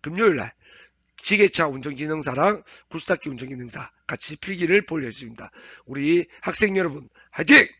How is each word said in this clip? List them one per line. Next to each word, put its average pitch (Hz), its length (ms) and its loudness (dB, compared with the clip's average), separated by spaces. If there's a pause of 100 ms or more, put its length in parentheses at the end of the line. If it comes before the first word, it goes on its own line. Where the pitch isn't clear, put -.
금요일날 160 520 0 (680)
지게차 196 480 4
운전기능사랑 143 920 -2 (280)
굴삭기 - 380 -4
운전기능사 127 600 -12 (160)
같이 - 300 -8
필기를 185 500 0
볼 156 180 -6
예정입니다. 113 460 -14 (340)
우리 147 420 0 (140)
학생 190 360 0
여러분 147 320 -4 (240)
화이팅! 269 340 6 (140)